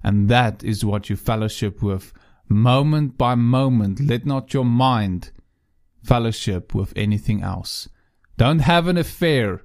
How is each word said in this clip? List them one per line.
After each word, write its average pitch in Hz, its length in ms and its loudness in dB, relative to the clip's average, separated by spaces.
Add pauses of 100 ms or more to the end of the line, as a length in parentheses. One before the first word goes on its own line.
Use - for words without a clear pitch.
and 101 260 2
that 120 340 2
is 107 200 -4
what 104 260 -4
you 104 60 -2
fellowship 110 640 -4
with, 98 320 -4 (360)
moment 135 680 2
by 123 180 0
moment. 120 680 2
Let 120 240 0
not 135 280 -4
your 135 120 0
mind 120 680 0 (720)
fellowship 113 720 -2
with 95 220 -4
anything 104 440 -2
else. 92 460 -8 (500)
Don't 139 220 2
have 170 280 2
an 180 100 0
affair 143 680 0